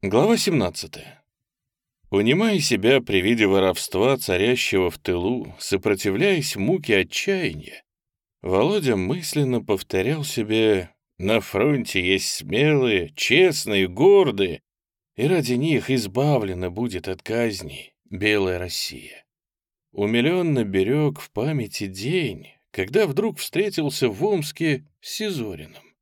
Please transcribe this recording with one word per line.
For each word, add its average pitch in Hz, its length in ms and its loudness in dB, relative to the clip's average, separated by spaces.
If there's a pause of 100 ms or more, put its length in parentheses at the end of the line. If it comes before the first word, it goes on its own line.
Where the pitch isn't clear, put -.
Глава 135 320 4
семнадцатая. - 840 -4 (880)
Унимая 160 480 2
себя 123 440 2
при 98 200 0
виде 113 240 2
воровства, 95 720 2
царящего 101 720 0
в - 80 -10
тылу, 95 640 -4
сопротивляясь 104 960 0
муке 113 460 0
отчаяния, 120 840 -4 (580)
Володя 131 540 2
мысленно 127 680 -2
повторял 107 600 -2
себе: 110 680 0 (300)
«На 107 200 2
фронте 113 640 0
есть 95 260 0
смелые, 120 880 0
честные, 120 720 2
гордые, 117 760 4 (540)
и 120 120 0
ради 147 260 0
них 131 380 0
избавлена 107 800 0
будет 95 360 -6
от 92 140 -8
казни 101 720 -4 (160)
белая 98 480 0
Россия». - 680 -10 (680)
Умилённо 127 720 0
берёг 117 560 0
в - 100 -18
памяти 117 560 -4
день, 104 600 -6 (240)
когда 190 340 0
вдруг 190 320 -2
встретился 156 720 -2
в 104 160 -2
Омске 160 580 0 (160)
с - 180 -12
Сизориным. 110 680 -6 (180)